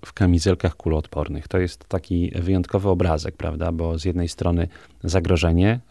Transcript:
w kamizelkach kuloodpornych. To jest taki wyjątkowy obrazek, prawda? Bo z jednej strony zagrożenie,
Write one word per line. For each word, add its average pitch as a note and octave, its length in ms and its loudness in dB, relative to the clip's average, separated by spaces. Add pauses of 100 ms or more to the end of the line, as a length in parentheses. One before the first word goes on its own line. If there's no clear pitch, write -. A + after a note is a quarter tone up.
w - 80 -20
kamizelkach F2 640 2
kuloodpornych. D#2 720 -4
To F#2 100 0
jest - 260 -4
taki F2 500 -2
wyjątkowy F#2+ 540 0
obrazek, E2+ 480 0
prawda? E2 360 -4
Bo E2 260 -2
z D#2 60 -8
jednej F2 240 -2
strony E2+ 400 0 (360)
zagrożenie, F2 760 2 (100)